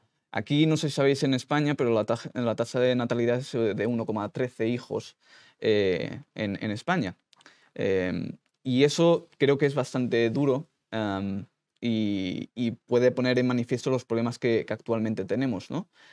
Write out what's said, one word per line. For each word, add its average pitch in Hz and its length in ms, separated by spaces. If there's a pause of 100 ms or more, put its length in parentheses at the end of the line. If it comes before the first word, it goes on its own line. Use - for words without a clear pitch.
(320)
Aquí, 143 340
no 156 120
sé 151 120
si - 60
sabéis 139 280
en 135 100
España, 147 420
pero 123 160
la 110 140
taj-, - 280
la 117 220
tasa 117 240
de 127 160
natalidad 120 440
es, 135 160
eh, 113 180
de 104 140
uno 117 180
coma 107 240
trece 117 380
hijos, 120 500 (420)
eh, 104 600 (140)
en, 101 260
en 107 100
España. 110 460 (580)
Em, 92 640 (260)
y 131 200
eso 170 540
creo 139 200
que 151 80
es 139 100
bastante 123 540
duro, 139 380 (240)
em, 98 540 (340)
y, 104 760
y 117 160
puede 123 400
poner 127 260
en 127 100
manifiesto 123 440
los 127 120
problemas 117 360
que, 113 260
que - 80
actualmente 110 520
tenemos, 117 440
¿no? 143 180 (260)